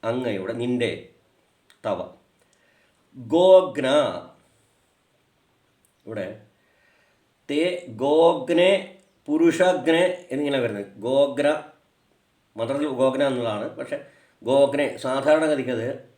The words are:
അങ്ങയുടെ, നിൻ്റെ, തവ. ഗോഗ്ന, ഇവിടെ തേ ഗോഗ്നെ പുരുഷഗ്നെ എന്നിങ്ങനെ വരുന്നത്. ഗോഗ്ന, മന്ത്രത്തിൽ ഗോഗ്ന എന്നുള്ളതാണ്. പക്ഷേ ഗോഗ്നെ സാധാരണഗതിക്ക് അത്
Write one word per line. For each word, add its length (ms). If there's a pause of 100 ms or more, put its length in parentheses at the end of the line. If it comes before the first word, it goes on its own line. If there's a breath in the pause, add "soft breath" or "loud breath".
അങ്ങയുടെ, 500
നിൻ്റെ, 560 (760)
തവ. 140 (1160)
ഗോഗ്ന, 720 (2250)
ഇവിടെ 220 (1200)
തേ 400
ഗോഗ്നെ 840 (560)
പുരുഷഗ്നെ 1040
എന്നിങ്ങനെ 280
വരുന്നത്. 260 (120)
ഗോഗ്ന, 500 (1080)
മന്ത്രത്തിൽ 320
ഗോഗ്ന 340
എന്നുള്ളതാണ്. 520
പക്ഷേ 220 (460 soft breath)
ഗോഗ്നെ 540
സാധാരണഗതിക്ക് 720
അത് 180 (300)